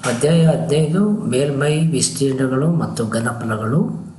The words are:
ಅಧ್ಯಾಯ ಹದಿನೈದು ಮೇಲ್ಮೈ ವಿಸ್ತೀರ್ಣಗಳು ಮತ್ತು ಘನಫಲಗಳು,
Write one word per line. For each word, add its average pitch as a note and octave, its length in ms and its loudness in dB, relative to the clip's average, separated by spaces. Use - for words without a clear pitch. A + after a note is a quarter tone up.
ಅಧ್ಯಾಯ D#3+ 420 2
ಹದಿನೈದು D#3 600 2
ಮೇಲ್ಮೈ D3 760 0
ವಿಸ್ತೀರ್ಣಗಳು C3+ 840 0
ಮತ್ತು A2+ 380 -2
ಘನಫಲಗಳು, A2+ 960 -2